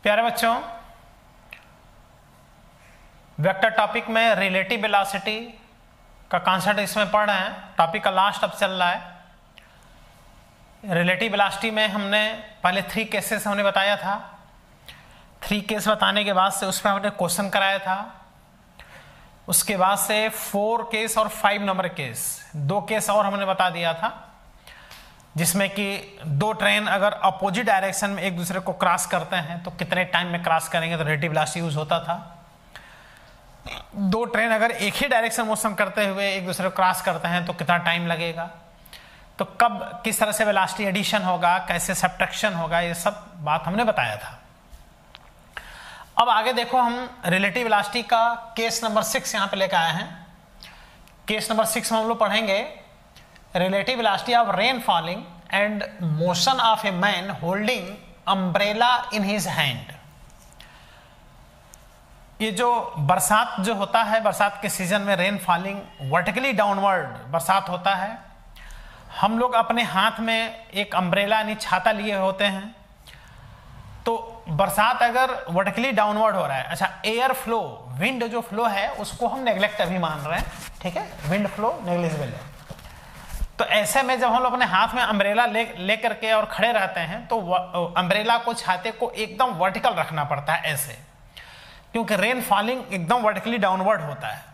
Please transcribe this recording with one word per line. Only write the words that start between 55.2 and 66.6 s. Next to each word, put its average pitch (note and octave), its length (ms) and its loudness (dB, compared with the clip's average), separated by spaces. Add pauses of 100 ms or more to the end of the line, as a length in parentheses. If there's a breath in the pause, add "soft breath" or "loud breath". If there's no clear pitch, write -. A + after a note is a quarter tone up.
and G#3 280 0 (380)
motion F3+ 400 2
of A3 240 4
a G3+ 80 0
man F#3+ 380 0 (120)
holding G3+ 440 -2 (420)
umbrella G3+ 640 2 (220)
in G#3+ 120 0
his G3 220 -2
hand। D3 480 -2 (2500 loud breath)
ये A3 100 -2
जो A#3+ 480 0
बरसात F#3 600 2
जो G#3+ 140 0
होता G3+ 280 2
है, A3 180 2
बरसात G#3 420 2
के G3+ 60 -2
season F#3+ 320 0
में G3+ 160 2
rain F#3+ 220 2
falling F#3+ 420 -2 (220)
vertically F3+ 500 0
downward G3 540 2